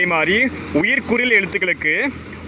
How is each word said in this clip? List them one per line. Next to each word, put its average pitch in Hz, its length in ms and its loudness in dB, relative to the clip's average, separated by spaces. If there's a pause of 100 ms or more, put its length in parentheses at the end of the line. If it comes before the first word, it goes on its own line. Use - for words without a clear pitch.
(120)
மாதிரி 165 260 2 (420)
உயிர்க்குறில் 247 600 2
எழுத்துக்களுக்கு 175 540 0 (540)